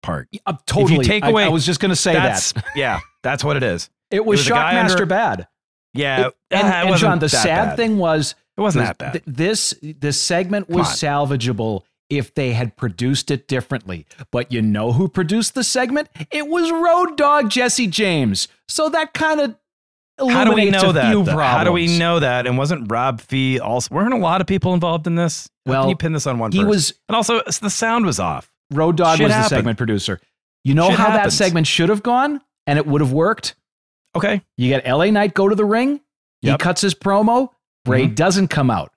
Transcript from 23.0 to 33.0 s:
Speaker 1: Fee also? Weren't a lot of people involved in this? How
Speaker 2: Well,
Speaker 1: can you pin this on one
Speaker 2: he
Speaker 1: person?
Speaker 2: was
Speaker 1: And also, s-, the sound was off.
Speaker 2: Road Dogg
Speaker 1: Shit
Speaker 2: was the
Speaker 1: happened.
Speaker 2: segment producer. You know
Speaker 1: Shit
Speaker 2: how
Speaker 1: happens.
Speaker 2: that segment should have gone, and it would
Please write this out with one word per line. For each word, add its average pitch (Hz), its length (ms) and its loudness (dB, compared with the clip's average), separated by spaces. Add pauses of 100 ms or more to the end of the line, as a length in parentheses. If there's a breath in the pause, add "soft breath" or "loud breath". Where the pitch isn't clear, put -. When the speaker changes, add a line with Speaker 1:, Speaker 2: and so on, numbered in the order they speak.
Speaker 1:
Fee 131 400 -2
also? 120 340 -4
Weren't 214 200 0
a 240 40 -2
lot 180 220 0
of 175 60 -4
people 185 280 0
involved 165 320 -2
in 170 100 -2
this? 170 340 -4 (160)
How 131 60 -2
Speaker 2:
Well, 135 100 2
Speaker 1:
can 135 80 2
you 175 60 -2
pin 160 160 -4
this 147 140 -4
on 127 120 -2
one 113 140 -2
Speaker 2:
he 190 60 2
Speaker 1:
person? 202 100 2
Speaker 2:
was 196 260 0 (140)
Speaker 1:
And 214 80 -2
also, 233 240 0
s-, - 180 -6
the 208 120 -4
sound 226 360 0
was 120 120 -2
off. 80 320 -6 (220)
Speaker 2:
Road 160 260 2
Dogg 165 200 4
Speaker 1:
Shit - 60 4
Speaker 2:
was - 60 4
the 214 60 4
Speaker 1:
happened. 214 140 2
Speaker 2:
segment 113 280 0
producer. 107 420 -2 (440)
You 135 100 2
know 165 160 4
Speaker 1:
Shit 185 80 2
Speaker 2:
how 220 120 4
Speaker 1:
happens. 214 280 2
Speaker 2:
that 208 60 2
segment 165 220 2
should 170 220 0
have 208 140 0
gone, 269 380 0 (260)
and 143 120 0
it 151 80 0
would 147 140 2